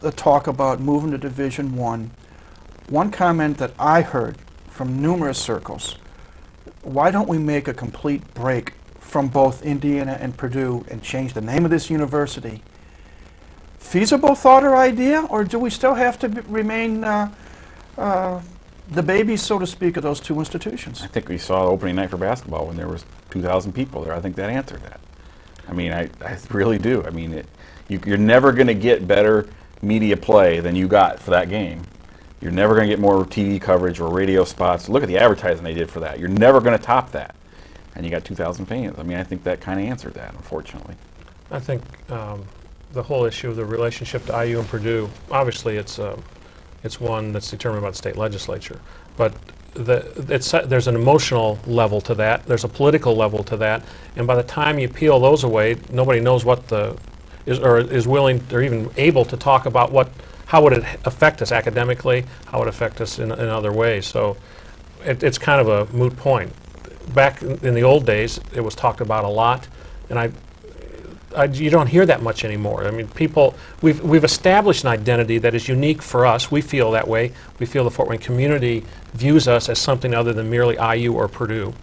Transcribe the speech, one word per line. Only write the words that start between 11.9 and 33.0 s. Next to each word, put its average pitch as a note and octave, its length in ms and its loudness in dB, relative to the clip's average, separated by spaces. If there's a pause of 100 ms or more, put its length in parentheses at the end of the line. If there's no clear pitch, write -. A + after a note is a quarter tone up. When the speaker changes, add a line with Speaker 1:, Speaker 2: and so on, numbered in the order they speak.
Speaker 1:
university?" C#3+ 720 -4 (1160)
Feasible C4+ 560 2
thought C4+ 300 6
or C4+ 100 4
idea, C4 540 2
or G#3+ 160 0
do A3+ 140 -4
we B3 100 -2
still C4 260 2
have B3 260 0
to B3 100 -2
b-, A3+ 180 -6
remain, A3 560 -2
uh, G#3 260 -2 (680)
uh, F#3 420 -2 (500)
the E3 120 -2
babies, G#3 400 0
so G#3 160 -2
to F#3 80 -4
speak, F3 320 -4
of C#3+ 40 -8
those D3 180 -4
two D3+ 180 -6
institutions? E3 640 -10
Speaker 2:
I - 60 -14
think - 200 -6
we F2 80 -6
saw F#2 300 0
opening F2+ 300 0
night F#2+ 120 -2
for F#2+ 80 -8
basketball F2 500 -6
when E2+ 100 -10
there E2 120 -8
was E2+ 160 -10 (260)
two F#2 120 -6
thousand F2+ 300 -2
people C3 300 -8
there. D#2+ 120 -8
I E2+ 60 -6
think F#2 160 -8
that G2 120 -6
answered - 360 -8
that. - 160 -20 (680)
I F2 40 -12
mean, F2 200 -4
I, E2+ 160 -4 (120)
I - 160 -12 (140)
really G#2+ 280 2
do. A2 260 0
I E2 60 -8
mean, E2 220 -8
it, D#2 140 -10 (400)
you, F#2+ 180 -6
you're G2+ 120 0
never A#2+ 340 6
gonna B2 240 4
get G#2 320 2
better G#2 420 4 (340)
media G#2+ 340 2
play F#2+ 420 6
than E2+ 160 -2
you F#2 140 0
got F#2+ 320 4
for - 100 -4
that F2+ 180 4
game. F2+ 340 -6 (580)
You're E2 100 -6
never G2+ 240 4
gonna G#2+ 140 4
get G#2 100 0
more G2+ 260 4